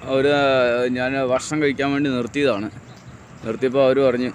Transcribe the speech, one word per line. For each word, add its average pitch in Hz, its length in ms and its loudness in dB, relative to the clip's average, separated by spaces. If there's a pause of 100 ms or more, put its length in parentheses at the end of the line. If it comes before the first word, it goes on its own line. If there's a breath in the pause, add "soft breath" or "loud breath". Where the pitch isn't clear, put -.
(100)
അവർ, 135 160 2 (720)
ഞാൻ 127 140 -2 (200)
ഭക്ഷണം 139 300 -2
കഴിക്കാൻ 139 320 0
വേണ്ടി 143 160 -2
നിർത്തിയതാണ്. 120 580 -2 (800)
നിർത്തിയപ്പോൾ 120 400 0
അവർ 131 120 4 (100)
പറഞ്ഞു 123 260 0